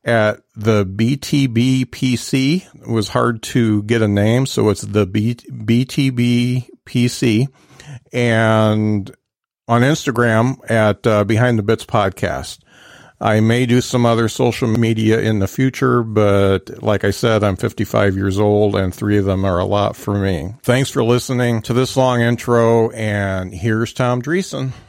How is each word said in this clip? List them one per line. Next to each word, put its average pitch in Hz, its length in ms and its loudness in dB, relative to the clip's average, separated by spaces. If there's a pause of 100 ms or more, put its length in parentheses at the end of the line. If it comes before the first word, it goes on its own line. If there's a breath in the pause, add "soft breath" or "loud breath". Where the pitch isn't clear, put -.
at 110 360 0 (160)
the 107 300 0
B 113 320 0
T 143 280 0
B 127 380 2
P 127 320 -2
C. 139 480 -2 (100)
It - 140 -18
was 113 200 -2
hard 120 340 -2
to 107 400 0
get 113 180 0
a 107 80 2
name, 110 380 2
so 107 240 0
it's 98 100 -2
the 101 240 0
B-, 107 320 -2 (280)
B 117 200 2
T 135 240 -2
B 120 580 0 (200)
P 123 220 0
C. 123 400 0 (640 loud breath)
And 110 1000 2 (560)
on 117 160 2
Instagram 120 760 2 (120)
at, 107 360 2
uh, 104 180 2
Behind 113 340 2
the 104 40 0
Bits 107 220 -2
Podcast. - 760 -4 (600 loud breath)
I 107 200 2
may 117 260 2
do 120 160 4
some 120 240 0
other 113 220 2
social 120 400 -2
media 110 520 2
in 107 200 0
the 95 80 0
future, 127 540 0
but 101 800 0
like 107 220 0
I 101 60 2
said, 110 340 0
I'm 95 120 0
fifty-five 104 600 -2
years 98 220 -2
old, 104 380 2
and 95 180 -2
three 104 240 0
of 98 80 0
them 95 180 0
are 90 140 0
a 95 80 0
lot 101 280 -2
for - 200 -6
me. 95 480 -4
Thanks 127 260 0
for 127 160 -2
listening 120 580 0
to 120 120 -6
this 127 240 0
long 123 240 2
intro, 117 680 2
and 98 600 -4
here's 110 400 -2
Tom 123 300 -2
Dreesen. 139 500 -4 (160)